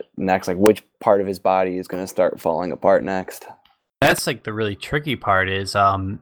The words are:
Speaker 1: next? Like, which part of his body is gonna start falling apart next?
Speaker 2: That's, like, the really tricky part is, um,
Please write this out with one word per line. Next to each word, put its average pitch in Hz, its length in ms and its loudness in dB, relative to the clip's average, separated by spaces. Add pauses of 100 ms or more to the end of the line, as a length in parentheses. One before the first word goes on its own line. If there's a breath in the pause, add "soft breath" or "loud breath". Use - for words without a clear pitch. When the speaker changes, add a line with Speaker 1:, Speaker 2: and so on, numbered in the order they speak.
(160)
Speaker 1:
next? 92 300 0
Like, 90 120 -2
which 104 260 4 (160)
part 101 200 4
of 95 60 -2
his 95 140 -6
body 95 360 0
is 92 120 -8
gonna 92 180 -6
start - 340 -2
falling 85 300 -2
apart 95 320 2
next? 92 440 -8 (540)
Speaker 2:
That's, 156 280 2
like, 123 160 -6
the 110 80 -8
really 107 240 -4
tricky 147 400 -6
part 95 320 0
is, 98 260 -4
um, 98 480 2